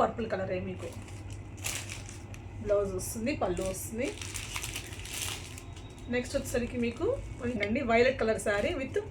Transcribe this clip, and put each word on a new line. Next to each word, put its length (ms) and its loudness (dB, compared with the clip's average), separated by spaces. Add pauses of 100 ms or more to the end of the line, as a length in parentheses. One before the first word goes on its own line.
పర్పుల్ 320 4
కలరే, 260 0 (100)
మీకు 200 -6 (1800)
బ్లౌజ్ 340 4
వస్తుంది, 440 0
పళ్ళు 200 2 (100)
వస్తుంది. 360 -2 (2000)
నెక్స్ట్ 240 0
వచ్చేసరికి 480 0
మీకు 200 0 (440)
ఏంటండి, 320 2 (100)
వైలెట్ 300 8
కలర్ 260 4
శారీ 320 4
with 180 0 (120)